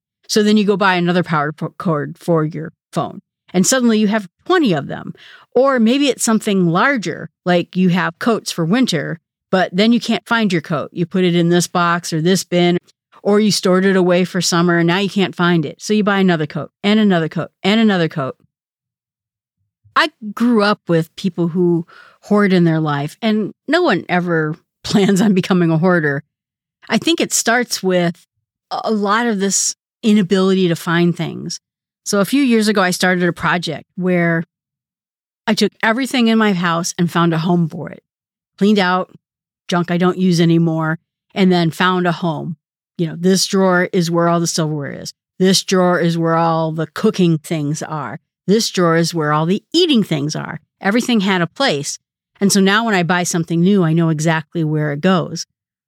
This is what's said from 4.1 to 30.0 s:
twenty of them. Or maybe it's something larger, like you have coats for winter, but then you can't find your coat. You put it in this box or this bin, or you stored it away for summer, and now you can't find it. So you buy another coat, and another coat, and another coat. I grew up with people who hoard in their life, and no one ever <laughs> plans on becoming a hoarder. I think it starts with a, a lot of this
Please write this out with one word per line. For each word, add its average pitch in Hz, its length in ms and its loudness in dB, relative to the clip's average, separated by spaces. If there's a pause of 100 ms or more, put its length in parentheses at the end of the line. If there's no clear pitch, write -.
twenty 311 280 2
of 139 140 -4
them. - 260 -12 (420)
Or 262 240 2
maybe 262 300 2
it's - 140 -4
something 202 440 0
larger, 185 640 -2 (160)
like 175 300 0
you 185 140 2
have 165 300 -2
coats - 320 -4
for 170 140 -4
winter, 165 540 -2 (300)
but 185 260 0
then 220 180 2
you 233 60 2
can't - 280 -4
find 226 240 0
your 170 100 0
coat. 143 300 -6
You 175 140 -6
put 185 180 -2
it 170 120 2
in 170 140 2
this 175 180 2
box 170 440 -2
or 160 100 -2
this 180 220 2
bin, 175 340 0 (460)
or 202 160 2
you 214 120 2
stored 185 340 2
it 196 100 2
away 180 300 2
for 180 160 -4
summer, 170 360 2
and 170 100 2
now 175 120 0
you 202 100 -4
can't 190 260 -2
find 170 300 2
it. - 160 -12
So - 120 -4
you 214 100 2
buy 196 160 0
another 170 280 2
coat, - 240 -10 (120)
and 214 160 2
another 175 300 2
coat, - 220 -8 (120)
and 208 160 0
another 190 300 2
coat. 135 280 -8 (1600)
I 311 160 0 (200)
grew 226 300 2
up 202 260 -2
with 165 280 0
people 175 320 -2
who 170 400 0 (340)
hoard 202 320 2
in 175 120 4
their 160 140 2
life, 147 420 -4
and 214 320 -2 (140)
no 330 140 0
one 269 280 0
ever 165 460 -2 (140)
<laughs> - 140 -20
plans 196 380 2
on 208 120 2
becoming 180 380 2
a 160 60 2
hoarder. 156 460 0 (640)
I 233 80 0
think 330 220 0
it - 140 -4
starts - 480 -2
with 180 440 -2 (440)
a, - 160 -8
a 226 60 -2
lot 214 360 0
of 208 120 -2
this - 360 -2 (280)